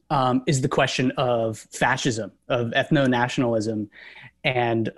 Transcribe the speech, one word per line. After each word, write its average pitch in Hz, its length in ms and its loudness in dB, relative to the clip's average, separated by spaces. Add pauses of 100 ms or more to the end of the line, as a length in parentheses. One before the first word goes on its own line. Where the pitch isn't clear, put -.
(120)
um, 131 340 2
is 135 160 2
the 139 80 0
question 131 480 0
of 117 400 0 (140)
fascism, 120 600 -2 (180)
of 120 220 0
ethno-nationalism, 120 1160 0 (540)
and, 117 540 0